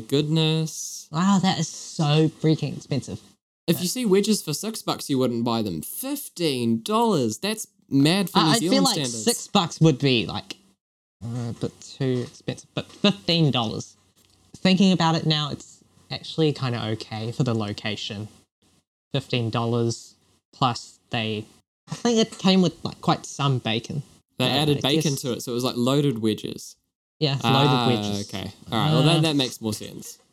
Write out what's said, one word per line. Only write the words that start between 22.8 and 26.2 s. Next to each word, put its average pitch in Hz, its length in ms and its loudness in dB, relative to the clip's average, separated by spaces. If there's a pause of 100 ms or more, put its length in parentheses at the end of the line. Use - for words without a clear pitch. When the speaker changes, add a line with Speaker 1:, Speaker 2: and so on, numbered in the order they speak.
Speaker 2:
like, - 180 -8
quite - 240 -2
some 139 340 0
bacon. 120 440 -4 (380)
Speaker 1:
They 127 100 2
Speaker 2:
Uh, 135 100 2
Speaker 1:
added 147 180 2
Speaker 2:
I - 20 -8
Speaker 1:
bacon 151 320 2
Speaker 2:
guess 135 80 -6
Speaker 1:
to 127 120 -2
it, 95 100 -8
so 131 80 -8
it 120 40 -2
was, 120 80 -2
like, 127 140 -2
loaded 131 420 2
wedges. - 560 -4 (440)